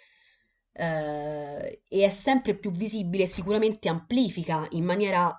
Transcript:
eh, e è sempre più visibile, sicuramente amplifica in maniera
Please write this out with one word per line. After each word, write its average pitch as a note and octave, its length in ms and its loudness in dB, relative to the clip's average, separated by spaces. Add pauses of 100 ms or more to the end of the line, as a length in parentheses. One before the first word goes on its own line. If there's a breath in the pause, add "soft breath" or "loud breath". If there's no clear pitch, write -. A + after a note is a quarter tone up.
(720 soft breath)
eh, D3+ 1120 -4
e G3 160 4
è G3 60 6
sempre B3+ 480 0
più G3+ 140 -6
visibile, F#3+ 560 0
sicuramente G#3 640 0
amplifica E3 800 0
in E3+ 140 0
maniera F3+ 540 2